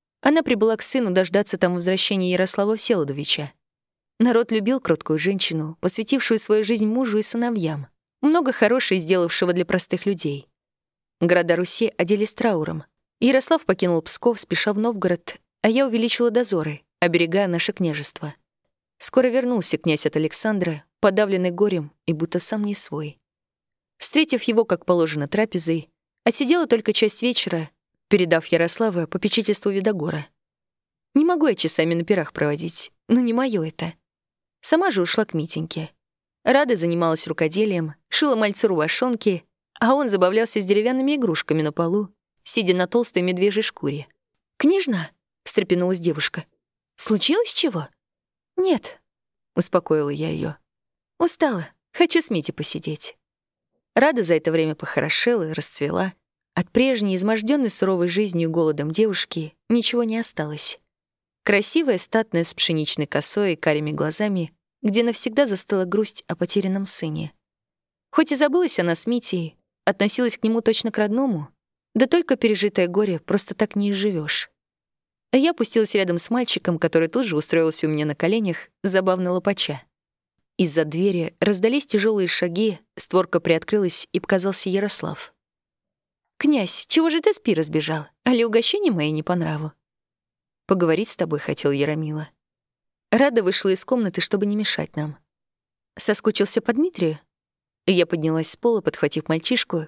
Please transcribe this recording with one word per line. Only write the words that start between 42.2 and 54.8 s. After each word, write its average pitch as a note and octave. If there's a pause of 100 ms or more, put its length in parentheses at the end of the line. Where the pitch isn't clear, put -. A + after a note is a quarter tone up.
сидя F#3
на F3+
толстой A3+
медвежьей F#3
шкуре. D3 (480)
«Княжна!» — C#4 (340)
встрепенулась F3+
девушка. D#3+ (520)
«Случилось D#4+
чего?» F3+ (680)
«Нет», — F4+ (560)
успокоила D#3
я D3+
её. D#3 (640)
«Устала. C4+ (240)
Хочу E4
с -
Митей E3+
посидеть». - (800)
Рада B3
за E3
это D#3+
время D#3
похорошела E3+